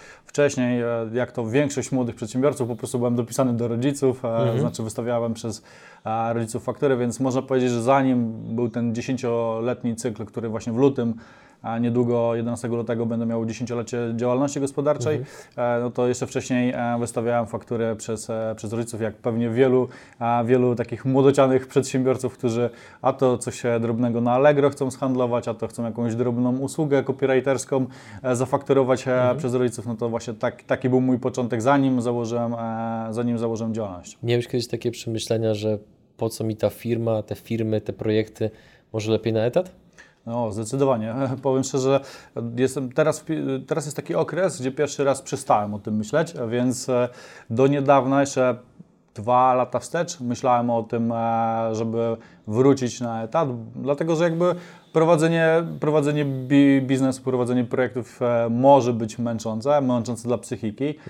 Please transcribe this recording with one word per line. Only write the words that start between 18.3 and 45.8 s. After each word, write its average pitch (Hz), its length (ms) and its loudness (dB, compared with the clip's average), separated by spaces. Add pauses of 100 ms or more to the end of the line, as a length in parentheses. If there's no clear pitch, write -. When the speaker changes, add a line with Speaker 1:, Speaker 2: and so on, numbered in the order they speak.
Speaker 1:
e, 110 260 -4
przez 107 160 -8
rodziców, 117 280 -4
jak 107 140 -4
pewnie 117 360 -2
wielu, 127 380 4 (300)
a 120 280 0
wielu 123 280 4
takich 113 300 -6
młodocianych 131 600 6
przedsiębiorców, 131 720 0
którzy 117 320 0 (320)
a 131 100 2
to 127 260 2
coś, - 280 -6
e, 117 140 2
drobnego 117 400 0
na 120 120 2
Allegro 143 380 6
chcą 139 200 -4
zhandlować, 123 580 -2
a 113 60 -4
to 113 140 -6
chcą - 160 -8
jakąś 117 300 -4
drobną 123 440 0
usługę 135 460 0
copywriterską, 131 800 0 (360)
e, 127 140 0
zafakturować, 131 720 2
e, 127 40 2
Speaker 2:
Mhm. 127 260 2
Speaker 1:
przez 127 160 -2
rodziców, 123 320 -2
no 117 80 -6
to 117 140 -4
właśnie 113 260 -6
tak, 117 280 -6
taki - 260 -2
był 127 120 4
mój 127 180 2
początek, 123 440 -2
zanim 135 400 4
założyłem, 117 520 -2
e, 113 560 -6
zanim 120 280 -2
założyłem 113 360 -2
działalność. 98 480 -8
Speaker 2:
Miałeś 120 260 0
kiedyś 120 200 -2
takie 117 220 -4
przemyślenia, 113 640 -2
że 107 240 -2 (380)
po 113 120 -4
co - 160 -6
mi 110 120 -2
ta 104 140 2
firma, 113 520 -2
te 104 120 -8
firmy, 110 460 -2
te - 120 -8
projekty, 107 580 -2 (420)
może 110 200 -2
lepiej 110 200 0
na 110 120 2
etat? 180 260 0 (560)
Speaker 1:
No, 117 260 -4
zdecydowanie. 113 600 0 (120)
<laughs> 127 160 -6
Powiem 135 220 2
szczerze, 135 360 2 (560)
jestem 127 360 0
teraz 151 280 2
w - 40 -20
pi-, 139 420 -4
teraz 151 180 -2
jest 147 120 -10
taki 165 180 -6
okres, 165 460 -2
gdzie 127 120 -2
pierwszy 143 320 -2
raz 135 180 0
przestałem 107 520 0
o 104 40 -8
tym 107 180 -4